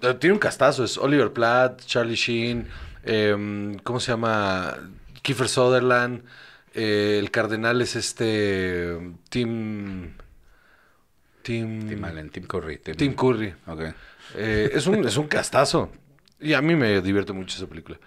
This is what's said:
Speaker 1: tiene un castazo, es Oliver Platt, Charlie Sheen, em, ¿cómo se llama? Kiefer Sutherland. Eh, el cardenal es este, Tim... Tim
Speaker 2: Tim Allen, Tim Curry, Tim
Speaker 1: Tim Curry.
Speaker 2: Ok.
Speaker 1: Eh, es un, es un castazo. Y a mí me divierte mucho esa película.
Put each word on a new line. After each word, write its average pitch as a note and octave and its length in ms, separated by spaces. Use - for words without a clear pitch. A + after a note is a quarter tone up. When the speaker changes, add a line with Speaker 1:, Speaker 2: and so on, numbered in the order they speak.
Speaker 1:
tiene F3+ 140
un G#3+ 60
castazo, B2+ 460
es - 120
Oliver C3+ 360
Platt, B2 520
Charlie A#2 300
Sheen, A#2 520
em, G#2 720
¿cómo A#2+ 200
se B2 120
llama? G#2 640
Kiefer A2+ 260
Sutherland. B2 760
Eh, G#2 460
el G2+ 120
cardenal A2+ 500
es A2+ 140
este, F#2+ 1000
Tim... G#2+ 840
Tim A2 480
Speaker 2:
Tim G#2 140
Allen, D#2 260
Tim - 160
Curry, E2 320
Tim D#2+ 180
Speaker 1:
Tim C3+ 200
Curry. A2 380
Speaker 2:
Ok. D#2+ 160
Speaker 1:
Eh, G#2+ 380
es D3 140
un, G3 200
es A2 100
un D3+ 100
castazo. C3+ 640
Y D3+ 140
a C3+ 80
mí E3 140
me G#2+ 260
divierte G2 320
mucho F#2 240
esa F#2 100
película. D#2+ 400